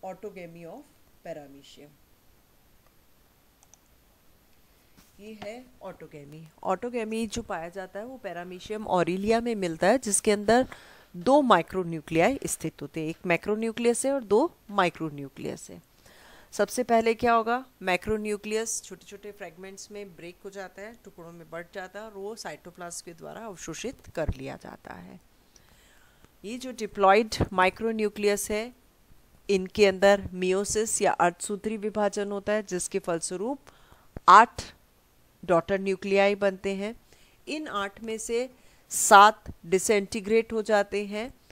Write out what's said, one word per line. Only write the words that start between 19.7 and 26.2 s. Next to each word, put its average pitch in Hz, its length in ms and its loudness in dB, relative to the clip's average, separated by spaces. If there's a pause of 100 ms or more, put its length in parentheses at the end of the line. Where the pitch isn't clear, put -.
में 202 260 -14
break 170 280 -18
हो 196 60 -14
जाता 190 320 -16
है, 226 220 -18
टुकड़ों 175 280 -20
में 165 180 -20
बंट 170 240 -12
जाता 190 260 -12
है 214 40 -14
और 220 80 -18
वो 202 240 -12
cytoplasm 175 680 -14
के 170 100 -16
द्वारा 160 320 -14
अवशोषित 196 600 -12
कर 147 280 -4
लिया 135 220 -12
जाता - 380 -16
है। 180 260 -20 (1200)